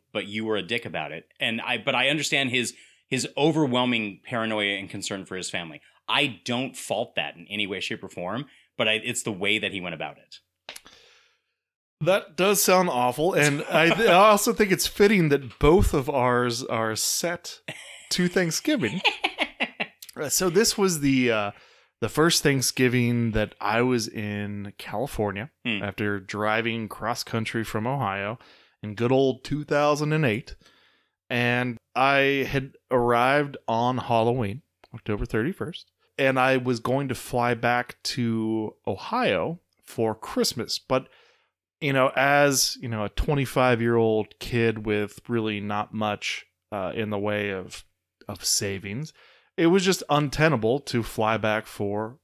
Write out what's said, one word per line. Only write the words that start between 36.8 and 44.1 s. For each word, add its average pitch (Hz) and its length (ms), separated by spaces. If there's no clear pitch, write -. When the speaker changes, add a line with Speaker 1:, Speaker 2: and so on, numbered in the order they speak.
Speaker 2:
going 135 260
to 123 80
fly 120 380
back 120 500
to 110 720
Ohio 127 760
for 110 320
Christmas, - 640
but, 131 300
you 139 140
know, 135 240
as, 139 640
you 127 80
know, 107 160
a 98 40
twenty-five-year-old 117 1300